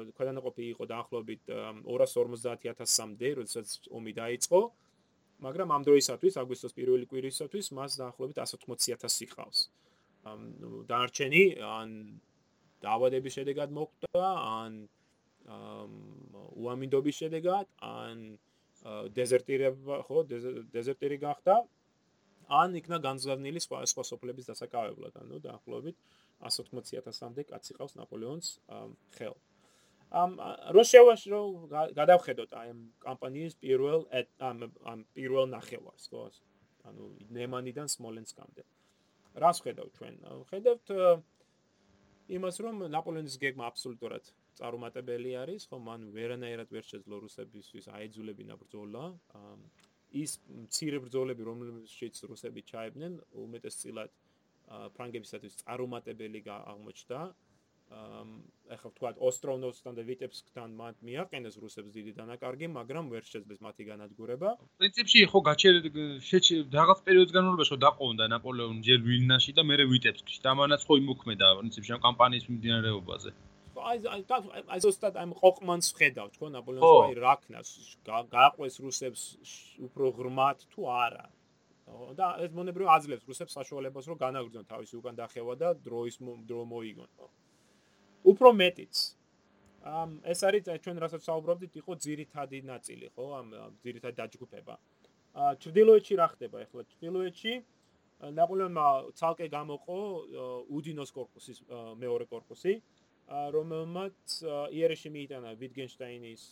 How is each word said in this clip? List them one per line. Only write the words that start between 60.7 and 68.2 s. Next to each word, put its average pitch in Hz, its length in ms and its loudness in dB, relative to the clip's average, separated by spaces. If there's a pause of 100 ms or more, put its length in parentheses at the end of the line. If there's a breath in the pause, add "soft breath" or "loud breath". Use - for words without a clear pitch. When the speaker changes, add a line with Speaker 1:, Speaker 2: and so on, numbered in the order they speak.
Speaker 1:
მათ 113 260 -14
მიაყენეს 123 580 -10
რუსებს 104 320 -16
დიდი 107 240 -14
დანაკარგი, 123 540 -10
მაგრამ 139 420 -10
ვერ 113 160 -10
შეძლეს 104 320 -14
მათი 107 240 -16
განადგურება. 107 680 -6 (240)
Speaker 2:
პრინციპში, - 500 6
ხო, 190 160 6
გაჩერე-, 160 500 6 (280)
შეჩ-, 160 520 2
რაღაც 165 300 8
პერიოდის 185 340 8
განმავლობაში, 185 360 4
ხო, 139 100 -2
დაყო 139 260 6
უნდა 110 240 0